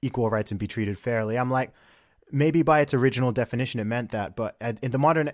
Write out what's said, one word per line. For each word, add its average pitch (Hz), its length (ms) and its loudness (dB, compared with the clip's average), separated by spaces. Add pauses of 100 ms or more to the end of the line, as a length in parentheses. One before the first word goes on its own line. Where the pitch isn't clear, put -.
equal 120 260 -2
rights 107 220 -2
and 98 100 -6
be 104 60 -2
treated 104 320 -4
fairly," 113 400 -2
I'm 127 120 -2
like, 127 220 -2 (600)
maybe 156 300 4
by 151 180 4
its 143 120 0
original 127 400 2
definition 123 480 -2
it 104 40 -4
meant 113 260 -4
that, 101 260 -6
but 113 240 -6
at, 117 220 -6
in 131 80 -4
the 131 80 0
modern 151 360 2